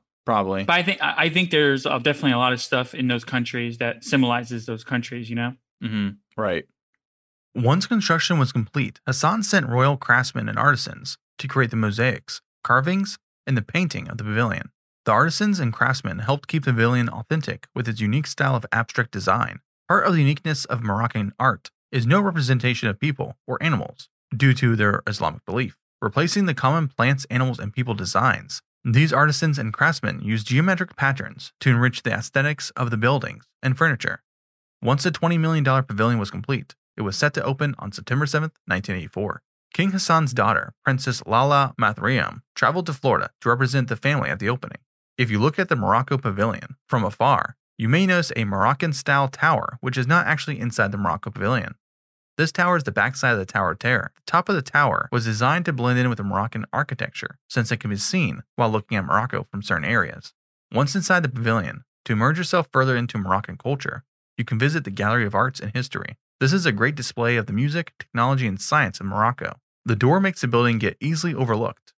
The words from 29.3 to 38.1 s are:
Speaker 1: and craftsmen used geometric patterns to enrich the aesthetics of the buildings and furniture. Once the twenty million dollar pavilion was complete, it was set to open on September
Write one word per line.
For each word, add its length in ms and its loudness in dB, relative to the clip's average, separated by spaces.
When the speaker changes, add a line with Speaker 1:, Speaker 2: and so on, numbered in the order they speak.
Speaker 1:
and 160 -4
craftsmen 480 0
used 260 -2
geometric 500 2
patterns 640 -4
to 80 4
enrich 340 4
the 80 -2
aesthetics 600 -2
of 200 -4
the 60 -2
buildings 480 0
and 140 0
furniture. 440 -2
Once 220 2
the 80 2
twenty 260 0
million 260 2
dollar 180 4
pavilion 380 0
was 100 -4
complete, 460 -6
it 60 -6
was 120 -4
set 200 0
to 80 -4
open 360 -2
on 140 -10
September 320 -2